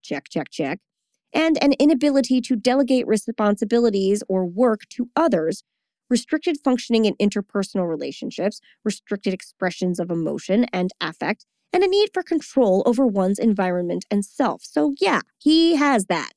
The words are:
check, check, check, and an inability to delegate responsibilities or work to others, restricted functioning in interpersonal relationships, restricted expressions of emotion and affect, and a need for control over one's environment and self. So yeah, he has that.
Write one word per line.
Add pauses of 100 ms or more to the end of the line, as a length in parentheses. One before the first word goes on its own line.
check,
check,
check, (540)
and
an
inability
to
delegate
responsibilities
or
work
to
others, (440)
restricted
functioning
in
interpersonal
relationships, (240)
restricted
expressions
of
emotion
and (100)
affect, (260)
and
a
need
for
control
over
one's
environment
and
self.
So
yeah, (160)
he
has
that.